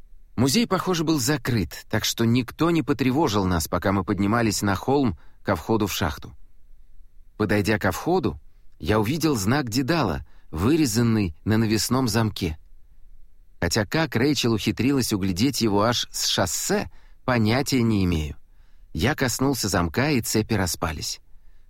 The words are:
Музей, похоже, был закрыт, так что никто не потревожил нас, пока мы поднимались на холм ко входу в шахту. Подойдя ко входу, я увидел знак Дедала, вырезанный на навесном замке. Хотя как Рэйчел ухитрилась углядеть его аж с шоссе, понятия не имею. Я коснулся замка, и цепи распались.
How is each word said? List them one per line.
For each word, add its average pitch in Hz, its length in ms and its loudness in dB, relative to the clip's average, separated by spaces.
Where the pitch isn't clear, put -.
Музей, 139 260 4
похоже, 175 380 0
был 151 160 2
закрыт, 117 680 -2
так 110 160 -2
что - 180 0
никто 123 460 2
не 165 120 2
потревожил 127 640 2
нас, 90 240 0
пока 90 240 0
мы 98 120 0
поднимались 104 580 0
на 101 120 2
холм 131 440 0
ко 101 120 0
входу 107 320 0
в - 60 -4
шахту. - 420 -4
Подойдя 104 420 2
ко 98 140 0
входу, 151 480 -2
я 107 220 2
увидел 143 360 0
знак 123 320 0
Дедала, 123 560 0
вырезанный 113 920 2
на 107 140 2
навесном 113 500 0
замке. 98 500 -2
Хотя 101 240 0
как 156 320 -2
Рэйчел 120 380 2
ухитрилась 113 580 0
углядеть 98 480 0
его 101 220 4
аж 117 280 0
с - 160 -4
шоссе, - 640 -2
понятия 123 560 2
не 107 220 4
имею. 80 320 0
Я 143 200 0
коснулся 131 540 0
замка, 95 420 2
и 123 120 2
цепи 110 320 0
распались. 87 680 -4